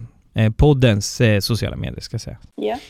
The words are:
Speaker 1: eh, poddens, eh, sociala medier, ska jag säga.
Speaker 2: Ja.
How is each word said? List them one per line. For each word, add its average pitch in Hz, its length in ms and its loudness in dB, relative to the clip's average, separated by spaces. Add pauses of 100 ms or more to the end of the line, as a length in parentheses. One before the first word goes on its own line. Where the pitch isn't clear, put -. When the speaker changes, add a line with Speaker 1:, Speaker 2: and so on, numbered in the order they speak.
(340)
Speaker 1:
eh, 110 180 2
poddens, 123 680 2
eh, 107 200 4
sociala 95 360 -4
medier, - 240 -10
ska - 140 -12
jag 113 60 -8
säga. - 180 -14 (160)
Speaker 2:
Ja. 214 220 -6 (120)